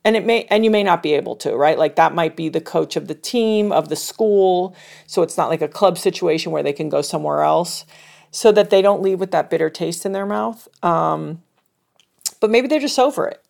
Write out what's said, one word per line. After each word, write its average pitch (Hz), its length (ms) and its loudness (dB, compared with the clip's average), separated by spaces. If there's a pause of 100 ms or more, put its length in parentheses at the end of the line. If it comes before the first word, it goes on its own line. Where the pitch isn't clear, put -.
And 214 100 4
it 214 100 0
may, 226 200 0
and 214 200 2
you 220 60 4
may 208 140 2
not 170 180 2
be 151 120 0
able 139 220 -2
to, 113 200 -4
right? 143 200 2
Like, 151 200 0
that 160 180 4
might 160 220 -2
be 160 120 -6
the 156 120 -4
coach 160 340 -4
of 147 140 -6
the 151 80 -10
team, 214 560 0
of 160 160 0
the 151 80 -6
school. 190 800 0 (320)
So - 140 0
it's 165 140 -4
not 147 120 0
like 160 120 -2
a 156 60 -2
club 175 320 2
situation 170 540 -2
where 151 100 -2
they 143 100 -2
can 151 160 -8
go 143 140 -2
somewhere 151 400 -4
else, 160 420 0 (460)
so - 220 4
that 202 180 2
they 196 100 6
don't 196 220 2
leave 190 160 0
with 190 140 -6
that 156 180 0
bitter 160 180 0
taste 170 380 -6
in 196 60 -6
their 196 140 -6
mouth. 214 420 -6 (160)
Um, 160 580 -2 (960)
but 220 100 0
maybe 240 200 2
they're 302 100 2
just 269 220 -2
over 277 260 0
it. - 240 -10